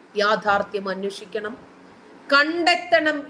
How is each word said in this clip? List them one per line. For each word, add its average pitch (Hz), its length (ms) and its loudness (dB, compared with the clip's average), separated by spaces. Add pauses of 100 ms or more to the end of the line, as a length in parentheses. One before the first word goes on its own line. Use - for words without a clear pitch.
(180)
യാഥാർത്ഥ്യം 202 720 0
അന്വേഷിക്കണം, 202 680 -8 (760)
കണ്ടെത്തണം 320 960 2